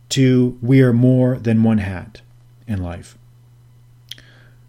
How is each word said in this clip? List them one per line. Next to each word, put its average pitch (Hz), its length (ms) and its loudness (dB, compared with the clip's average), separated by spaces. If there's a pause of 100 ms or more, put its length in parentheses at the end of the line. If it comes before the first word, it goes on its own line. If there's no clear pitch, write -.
to 127 520 0
wear 127 320 2
more 127 440 2
than 113 260 0
one 113 160 2
hat 95 420 -10 (460)
in 98 160 -8
life. 87 340 -14 (1500)